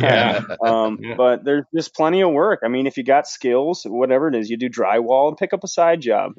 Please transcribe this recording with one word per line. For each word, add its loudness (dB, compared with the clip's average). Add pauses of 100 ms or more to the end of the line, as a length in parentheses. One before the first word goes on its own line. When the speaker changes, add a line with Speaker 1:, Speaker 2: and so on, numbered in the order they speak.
Speaker 1:
Yeah. 2 (200)
Speaker 2:
Um, 0
Speaker 1:
Yeah. -10
Speaker 2:
but 2
there's 0 (100)
just -4
plenty 2
of 2
work. 0
I -2
mean, -2
if -6
you -6
got 4
skills, -2
whatever 0
it -2
is, -4
you -6
do -4
drywall 2
and -6
pick -4
up -6
a -10
side 2
job. -2